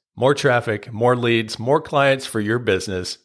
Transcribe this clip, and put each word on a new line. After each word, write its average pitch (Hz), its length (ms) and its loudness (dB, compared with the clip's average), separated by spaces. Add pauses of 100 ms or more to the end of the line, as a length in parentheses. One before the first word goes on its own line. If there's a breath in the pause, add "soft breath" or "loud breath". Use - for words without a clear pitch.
(140)
More 131 180 2
traffic, 120 600 0
more 120 240 2
leads, 117 420 0
more 131 220 0
clients 139 440 0
for - 140 -6
your 107 220 0
business, 95 640 -2